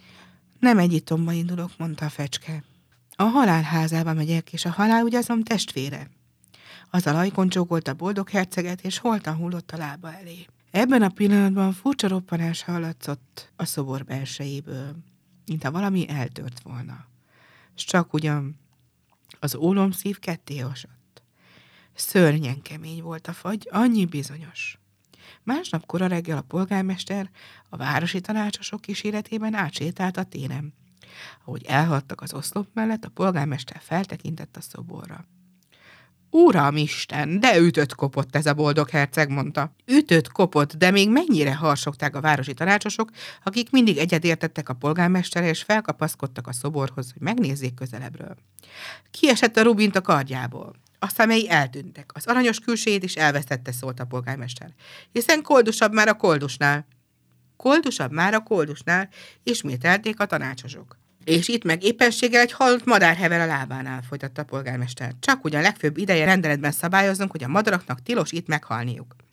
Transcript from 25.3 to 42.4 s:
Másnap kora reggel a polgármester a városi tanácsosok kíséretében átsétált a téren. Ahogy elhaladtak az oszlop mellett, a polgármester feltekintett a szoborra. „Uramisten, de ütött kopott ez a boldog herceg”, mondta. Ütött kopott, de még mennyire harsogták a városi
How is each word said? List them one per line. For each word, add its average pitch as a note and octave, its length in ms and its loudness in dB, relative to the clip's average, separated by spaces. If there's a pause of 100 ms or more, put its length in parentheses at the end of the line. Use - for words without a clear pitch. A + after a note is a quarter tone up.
Másnap C4 420 -4
kora F3+ 220 -2
reggel E3+ 300 -2
a B2+ 40 -6
polgármester F#3+ 880 -4 (400)
a - 80 -14
városi D3 440 -2
tanácsosok G#3+ 600 -6
kíséretében G#3+ 720 -6
átsétált F3+ 640 -4
a F#3+ 60 -4
téren. C#3+ 500 -10 (720)
Ahogy - 200 -12
elhaladtak C#3+ 560 0
az - 120 -12
oszlop G3 400 -6
mellett, A3 320 -4
a - 40 -10
polgármester D#3 720 -2
feltekintett - 760 -6
a - 40 -16
szoborra. - 640 -16 (1040)
„Uramisten, D3+ 1080 4
de A3+ 180 6
ütött E3 380 4
kopott C#3 400 -2
ez D3 100 2
a D3 80 4
boldog D3 360 2
herceg”, D3 400 0
mondta. C#3+ 460 -4 (100)
Ütött B3+ 460 4
kopott, D#3 420 2
de F3+ 180 4
még G3+ 180 6
mennyire G#3+ 460 4
harsogták D3 600 -2
a C#3+ 60 -4
városi D3 320 2